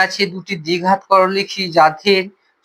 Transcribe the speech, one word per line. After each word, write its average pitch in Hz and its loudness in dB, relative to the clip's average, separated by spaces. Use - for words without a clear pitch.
আছে 185 -4
দুটি 185 -8
দ্বিঘাতকরণ 185 0
লিখি 196 -6
যাদের 180 2